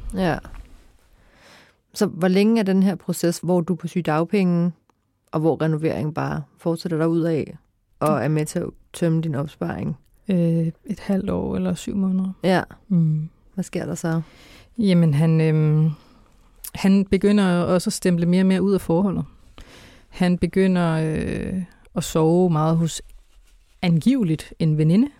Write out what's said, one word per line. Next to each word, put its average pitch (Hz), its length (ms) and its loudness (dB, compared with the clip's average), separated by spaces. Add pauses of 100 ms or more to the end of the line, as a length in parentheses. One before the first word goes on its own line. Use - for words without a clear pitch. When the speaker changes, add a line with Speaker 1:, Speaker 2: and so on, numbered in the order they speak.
(140)
Speaker 1:
Ja. 185 240 -2 (1600)
Så 208 120 0
hvor 180 220 -2
længe 208 320 4
er 208 40 0
den 190 180 2
her 190 120 2
proces, 170 440 -4
hvor 175 220 0
du 170 120 -4
er 170 40 0
på 170 120 -10
sygedagpenge, 170 840 0 (600)
og 160 80 -4
hvor 156 220 0
renoveringen 156 520 -2
bare 143 280 -4 (160)
fortsætter 165 400 -4
derudad, 165 460 0 (560)
og 151 180 0
Speaker 2:
Mm. 110 60 -2
Speaker 1:
er 139 40 0
med 156 180 0
til - 120 -8
at - 80 -4 (260)
tømme 165 300 0
din 160 120 -4
opsparing. 147 640 -6 (320)
Speaker 2:
Øh, 190 80 0 (500)
et - 140 -8
halvt 196 300 -4
år 185 260 -4
eller 185 180 -2
syv - 220 -8
måneder. 190 360 -2 (120)
Speaker 1:
Ja. 180 180 2 (260)
Speaker 2:
Mm. 160 400 0 (260)
Speaker 1:
Hvad 185 100 -6
sker - 220 -8
der 165 80 -6
så? 165 280 -4 (560)
Speaker 2:
Jamen, 175 360 4
han, 160 260 2
øhm, 156 500 2 (840)
han 196 300 2
begynder 196 580 2
også 175 260 0
at 202 60 -2
stemple 170 320 0
mere 180 160 4
og 190 40 4
mere 185 160 2
ud 202 120 2
af 180 60 0
forholdet. 170 440 0 (840)
Han 180 300 0
begynder, 180 540 2
øh, 160 720 -4 (340)
at 165 80 -4
sove 170 460 2
meget 160 260 2
hos 165 260 -2 (800)
angiveligt 170 760 2
en 151 200 2
veninde, 175 300 4 (120)